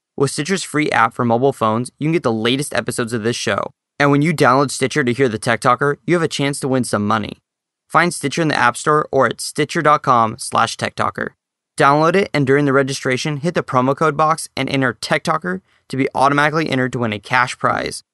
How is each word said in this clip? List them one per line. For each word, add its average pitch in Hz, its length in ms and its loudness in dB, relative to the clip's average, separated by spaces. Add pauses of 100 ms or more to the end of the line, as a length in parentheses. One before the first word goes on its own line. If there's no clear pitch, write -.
(160)
With 139 160 0
Stitcher's 170 320 -4
free 151 260 -2
app 117 240 0
for 127 100 -2
mobile 120 280 2
phones, 117 440 -2
you 143 100 -4
can 160 60 0
get 165 120 -2
the 120 80 0
latest 120 420 -2
episodes 120 380 -4
of 113 100 -4
this 113 140 -2
show. 98 340 -4 (300)
And 143 100 4
when 143 120 4
you 165 120 2
download 135 380 4
Stitcher 135 320 -2
to 123 80 2
hear 131 160 2
the 107 100 -4
Tech 117 220 -2
Talker, 139 440 2
you 165 120 2
have 165 80 0
a 143 40 0
chance 143 300 -4
to 147 80 -6
win 131 160 0
some 104 240 -2
money. 107 320 -2 (500)
Find 165 240 2
Stitcher 143 300 -4
in 156 60 0
the - 100 0
App 120 180 2
Store 151 360 0
or 131 140 4
at 107 140 -4
stitcher - 400 -4
dot 151 220 2
com 117 340 2
slash - 400 -2
tech - 200 -6
talker. - 400 -6 (400)
Download 151 400 4
it, 202 180 0
and 147 100 2
during 139 200 2
the 139 80 2
registration, 135 640 -2
hit 170 180 -4
the 170 80 0
promo 131 340 0
code 156 200 0
box 156 400 0
and 135 120 -4
enter 135 260 0
Tech - 280 -2
Talker 175 400 -4 (240)
to 131 100 -6
be 131 200 0
automatically 147 520 2
entered 127 260 -2
to 127 40 -4
win 117 140 -2
a 104 80 -6
cash 127 380 0
prize. - 440 -2 (120)